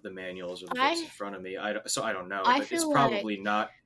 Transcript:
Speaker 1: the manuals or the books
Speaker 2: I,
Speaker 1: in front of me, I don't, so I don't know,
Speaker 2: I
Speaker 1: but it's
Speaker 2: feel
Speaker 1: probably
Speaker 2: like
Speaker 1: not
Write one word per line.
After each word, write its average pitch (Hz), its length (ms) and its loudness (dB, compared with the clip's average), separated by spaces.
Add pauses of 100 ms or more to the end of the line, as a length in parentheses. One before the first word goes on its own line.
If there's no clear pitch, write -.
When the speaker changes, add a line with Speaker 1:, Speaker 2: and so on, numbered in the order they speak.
Speaker 1:
the 101 80 -8
manuals 92 520 -8
or 92 40 -10
the - 80 -4
books 294 260 2
Speaker 2:
I, 320 40 -6
Speaker 1:
in - 20 -10
front 101 300 -8
of 185 40 -8
me, 185 160 -6
I 104 160 -2
don't, - 180 -4
so 113 120 0
I 110 100 0
don't 90 160 -4
know, 98 160 -2
Speaker 2:
I 254 140 6
Speaker 1:
but 277 120 -4
it's 339 120 2
Speaker 2:
feel 311 100 2
Speaker 1:
probably 135 440 4
Speaker 2:
like 98 80 -6
Speaker 1:
not 104 260 2 (160)